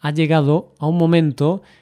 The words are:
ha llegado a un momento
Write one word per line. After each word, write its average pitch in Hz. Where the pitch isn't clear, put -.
ha 151
llegado 156
a 147
un 170
momento 165